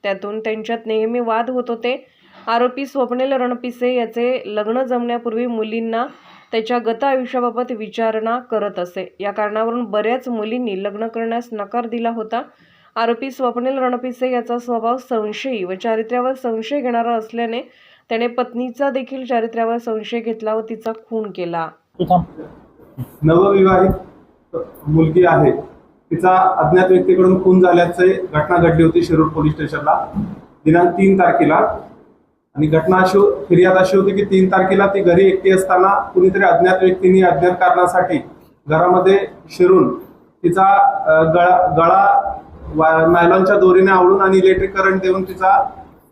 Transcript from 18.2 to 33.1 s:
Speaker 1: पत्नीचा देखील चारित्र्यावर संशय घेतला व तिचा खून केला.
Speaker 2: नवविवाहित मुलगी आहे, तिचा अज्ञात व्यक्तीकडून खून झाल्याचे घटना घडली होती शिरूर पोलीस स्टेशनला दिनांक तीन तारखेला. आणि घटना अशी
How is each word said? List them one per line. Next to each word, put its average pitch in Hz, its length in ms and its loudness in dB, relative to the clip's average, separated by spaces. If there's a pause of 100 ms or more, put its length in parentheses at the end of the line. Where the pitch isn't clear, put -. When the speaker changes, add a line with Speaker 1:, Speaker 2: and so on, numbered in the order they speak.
Speaker 1:
पत्नीचा 247 640 -6
देखील 262 360 -8
चारित्र्यावर 233 520 -4
संशय 233 420 -6
घेतला 220 340 -6
व 226 80 -4
तिचा 220 300 -10 (180)
खून 214 220 -8
केला. 170 360 -8 (1600)
Speaker 2:
नवविवाहित 185 680 4 (1000)
मुलगी 160 380 2
आहे, 147 260 4 (600)
तिचा 185 460 2
अज्ञात 180 340 2
व्यक्तीकडून 185 520 2
खून 185 180 6
झाल्याचे 175 720 2
घटना 151 240 0
घडली 165 260 4
होती 165 180 2
शिरूर 160 260 0
पोलीस 156 260 -2
स्टेशनला 147 540 -4 (580)
दिनांक 170 240 4
तीन 190 300 4
तारखेला. 160 360 2 (1000)
आणि 151 120 0
घटना 160 300 2
अशी 185 200 2